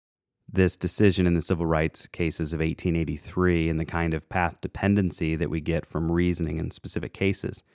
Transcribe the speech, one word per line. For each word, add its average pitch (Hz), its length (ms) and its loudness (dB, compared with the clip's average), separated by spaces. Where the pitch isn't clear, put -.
This 92 240 4
decision 92 500 4
in 87 80 4
the 82 60 2
civil 85 240 0
rights 80 440 0
cases 80 440 -4
of 78 80 -6
eighteen 80 360 -2
eighty-three 82 720 0
and 78 120 -2
the 78 40 -2
kind 85 300 -2
of 78 140 -6
path 87 320 -2
dependency 90 760 0
that 78 120 -2
we 82 120 -4
get 80 260 -2
from 82 260 -2
reasoning 85 460 0
in 85 120 -4
specific - 440 -8
cases - 480 -2